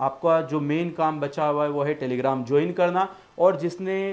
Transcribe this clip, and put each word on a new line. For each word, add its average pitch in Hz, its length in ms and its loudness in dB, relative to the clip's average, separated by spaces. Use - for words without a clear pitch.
आपका 165 420 2
जो 147 200 -2
मेन 160 300 0
काम 156 280 -2
बचा 143 260 -2
हुआ 147 180 2
है 147 60 0
वो 143 120 0
है 151 180 -2
Telegram 127 460 -2
ज्वाइन 147 260 2
करना, 180 360 2
और 180 200 6
जिसने 175 380 -4